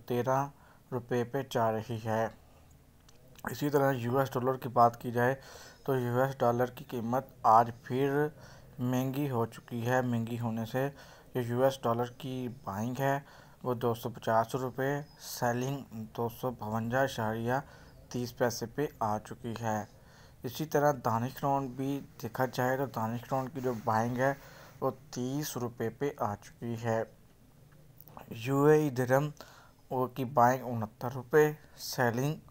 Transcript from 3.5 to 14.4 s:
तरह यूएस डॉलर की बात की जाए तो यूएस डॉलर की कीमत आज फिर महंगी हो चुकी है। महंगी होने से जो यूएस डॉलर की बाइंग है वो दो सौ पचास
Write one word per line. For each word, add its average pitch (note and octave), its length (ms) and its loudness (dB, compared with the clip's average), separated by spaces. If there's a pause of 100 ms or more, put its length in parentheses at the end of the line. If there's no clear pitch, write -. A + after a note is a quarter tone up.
तरह C#3 280 6
यूएस B2+ 360 2
डॉलर B2+ 220 2
की B2+ 140 -8
बात A#2+ 260 6
की B2 160 -8
जाए B2 220 4 (520)
तो C3+ 100 2
यूएस B2+ 440 2
डॉलर A#2+ 300 4
की - 140 -16
कीमत A#2+ 440 -4 (180)
आज A#2 260 8 (140)
फिर C3+ 240 0 (720)
महंगी C3 480 0
हो A#2 200 0
चुकी - 320 -10
है। B2 220 2
महंगी A#2+ 340 -2
होने A2+ 300 -4
से C3 220 -2 (480)
जो B2+ 60 0
यूएस B2+ 420 2
डॉलर A#2+ 360 0
की B2+ 280 -6 (180)
बाइंग A2 320 -4
है C#3 260 0 (400)
वो B2+ 120 0
दो A#2 180 0
सौ A#2 160 -8
पचास - 460 0